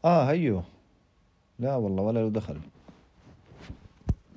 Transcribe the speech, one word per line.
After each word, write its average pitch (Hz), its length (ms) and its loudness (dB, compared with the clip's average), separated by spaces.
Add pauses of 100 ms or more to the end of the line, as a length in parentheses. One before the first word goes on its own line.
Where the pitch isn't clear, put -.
آه، 160 260 4
هيو. 139 320 0 (960)
لا 131 180 -2
والله، 98 260 -2
ولا 113 160 0
له 110 120 0
دخل. 107 300 -6 (1800)